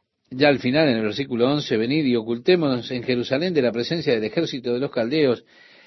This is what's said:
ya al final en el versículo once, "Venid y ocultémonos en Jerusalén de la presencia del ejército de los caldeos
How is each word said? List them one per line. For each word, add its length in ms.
ya 200
al 100
final 300
en 80
el 80
versículo 440
once, 280
"Venid 280
y 120
ocultémonos 720
en 140
Jerusalén 500
de 80
la 80
presencia 420
del 120
ejército 500
de 60
los 100
caldeos 540